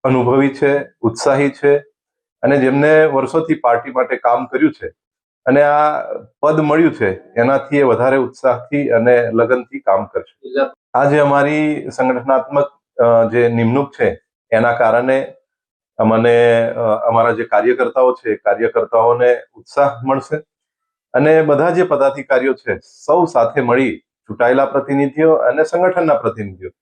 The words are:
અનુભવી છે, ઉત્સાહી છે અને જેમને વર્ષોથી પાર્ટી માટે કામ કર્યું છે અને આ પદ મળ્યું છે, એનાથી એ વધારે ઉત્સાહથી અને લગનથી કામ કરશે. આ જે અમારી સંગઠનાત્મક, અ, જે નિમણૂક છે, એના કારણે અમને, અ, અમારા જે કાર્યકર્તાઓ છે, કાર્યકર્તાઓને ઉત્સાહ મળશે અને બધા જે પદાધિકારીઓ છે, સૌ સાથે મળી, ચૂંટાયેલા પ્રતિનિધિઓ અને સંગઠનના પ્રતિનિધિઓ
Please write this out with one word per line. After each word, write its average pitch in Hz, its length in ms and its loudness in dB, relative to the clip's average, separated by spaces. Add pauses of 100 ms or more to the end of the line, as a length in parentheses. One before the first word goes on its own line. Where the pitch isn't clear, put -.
અનુભવી 131 520 0
છે, 139 460 -2
ઉત્સાહી 135 480 0
છે 143 280 0 (640)
અને 139 160 2
જેમને 147 480 2
વર્ષોથી 151 480 -2
પાર્ટી 120 380 -2
માટે 127 260 -2
કામ 123 280 -2
કર્યું 131 260 -2
છે - 160 -14 (580)
અને 135 160 2
આ 147 400 0 (400)
પદ 156 180 0
મળ્યું 151 340 2
છે, 98 180 -2
એનાથી 135 680 -2
એ 143 60 4
વધારે 127 340 2
ઉત્સાહથી 123 720 -4
અને 120 420 2
લગનથી 120 480 -2
કામ 104 260 -2
કરશે. 127 560 -8 (320)
આ 131 120 0
જે 147 140 2
અમારી 143 720 0
સંગઠનાત્મક, 131 800 -2 (300)
અ, 117 280 4
જે 120 200 2
નિમણૂક 117 500 0
છે, 107 220 -2 (300)
એના 117 220 2
કારણે 123 640 0 (600)
અમને, 117 720 2
અ, 120 120 -8 (260)
અમારા 117 240 2
જે 113 120 -4
કાર્યકર્તાઓ 123 680 0
છે, 110 220 -4
કાર્યકર્તાઓને 117 1080 0 (120)
ઉત્સાહ 135 520 -4
મળશે 135 320 -4 (760)
અને 156 280 4
બધા 151 280 2
જે 175 140 0
પદાધિકારીઓ 139 680 -2
છે, 107 260 -6 (260)
સૌ 165 200 2
સાથે 131 360 -2
મળી, 120 360 0
ચૂંટાયેલા 123 680 -2
પ્રતિનિધિઓ 143 680 0
અને 139 300 0
સંગઠનના 175 500 0
પ્રતિનિધિઓ 101 560 -6 (120)